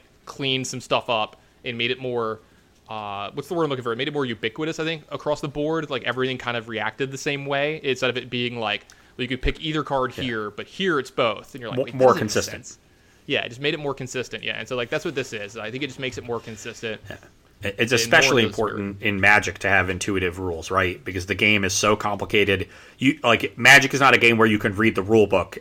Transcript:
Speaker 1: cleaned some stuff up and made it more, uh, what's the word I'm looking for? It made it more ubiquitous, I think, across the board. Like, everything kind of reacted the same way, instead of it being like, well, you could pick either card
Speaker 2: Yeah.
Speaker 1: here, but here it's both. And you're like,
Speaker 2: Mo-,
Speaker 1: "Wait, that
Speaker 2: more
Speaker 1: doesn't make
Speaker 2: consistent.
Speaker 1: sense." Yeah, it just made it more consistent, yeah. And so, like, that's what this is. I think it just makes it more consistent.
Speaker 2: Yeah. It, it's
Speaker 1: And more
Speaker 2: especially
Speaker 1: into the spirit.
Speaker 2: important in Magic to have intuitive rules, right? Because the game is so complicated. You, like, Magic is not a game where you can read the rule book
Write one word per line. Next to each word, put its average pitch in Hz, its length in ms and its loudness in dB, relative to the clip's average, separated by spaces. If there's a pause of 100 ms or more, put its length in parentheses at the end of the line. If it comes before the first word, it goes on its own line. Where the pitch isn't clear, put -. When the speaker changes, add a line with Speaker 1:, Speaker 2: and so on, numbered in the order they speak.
(260)
Speaker 1:
cleaned 131 420 -4
some 131 120 -10
stuff 120 300 -2
up 110 260 -2 (300)
and 120 120 -6
made 120 140 0
it 127 80 -4
more, 117 400 -4 (500)
uh, 101 440 -8
what's 143 160 -8
the 190 60 -6
word 170 100 2
I'm 147 40 0
looking 127 140 -4
for? 117 80 -4
It 113 60 -4
made 135 100 -4
it 151 60 -6
more 143 120 -2
ubiquitous, 123 540 -4
I 160 60 -4
think, 160 240 -6
across 147 320 -4
the 156 80 -4
board. 151 400 -4
Like, 127 140 -4
everything 127 340 -2
kind 123 180 -4
of 113 140 -6
reacted 110 420 -4
the 135 60 -10
same 143 280 -6
way, 143 380 -2
instead 135 260 0
of 120 80 -2
it 127 120 -6
being 120 300 -4
like, 104 260 -2 (320)
well, 131 60 -4
you 123 40 -2
could 127 140 -6
pick - 180 0
either 156 240 -4
card 131 340 -2
Speaker 2:
Yeah. 143 60 -6
Speaker 1:
here, 110 280 -4
but 92 160 -12
here 180 320 -2
it's 123 120 -6
both. 113 440 -2
And 120 60 -16
you're 117 100 -10
like, 120 80 -4
Speaker 2:
Mo-, 131 60 0
Speaker 1:
"Wait, 120 80 -8
that 135 40 -8
Speaker 2:
more 127 120 8
Speaker 1:
doesn't 113 80 8
make - 40 -4
Speaker 2:
consistent. 107 460 -2
Speaker 1:
sense." - 100 -18 (480)
Yeah, 127 200 -2
it - 40 -10
just 120 120 -14
made 147 120 0
it 156 60 -6
more 143 140 -4
consistent, 123 500 -8
yeah. 110 160 -6
And 113 80 -10
so, 131 80 -6
like, 120 140 -4
that's - 160 -4
what 160 100 -6
this 131 180 -4
is. 101 240 -10
I 107 140 -8
think 131 120 -8
it 147 40 -4
just 127 120 -14
makes 127 180 -8
it - 80 -10
more 117 140 -6
consistent. 110 600 -12 (100)
Speaker 2:
Yeah. - 80 -14 (460)
It, 101 140 -6
it's - 20 -4
Speaker 1:
And 117 120 0
more 131 60 6
Speaker 2:
especially 131 460 4
Speaker 1:
into 110 60 2
the 101 60 -8
spirit. 107 160 -2
Speaker 2:
important 101 320 -6
in 101 180 -2
Magic 101 380 4
to 98 100 0
have 95 220 2
intuitive 90 480 -2
rules, 87 320 -6
right? 92 340 0
Because 92 220 -6
the 98 80 -2
game 104 280 4
is 92 100 0
so 107 220 4
complicated. 101 720 0 (300)
You, 135 260 0
like, 117 320 2
Magic 131 380 8
is 135 60 0
not 131 160 8
a - 20 6
game 117 220 6
where 113 80 8
you 107 100 4
can 104 180 -2
read 107 200 2
the 98 80 0
rule 107 240 6
book 90 340 -2